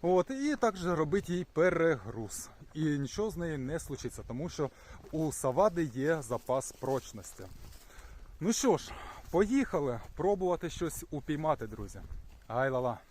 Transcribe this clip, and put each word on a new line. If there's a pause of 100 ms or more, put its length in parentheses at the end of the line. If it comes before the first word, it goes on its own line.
От,
і
також
робити
їй
перегруз. (240)
І
нічого
з
нею
не
случиться,
тому
що (420)
у
Савади
є
запас
прочності. (960)
Ну
що
ж, (380)
поїхали (160)
пробувати
щось
упіймати,
друзі. (480)
Ай-ла-ла. (120)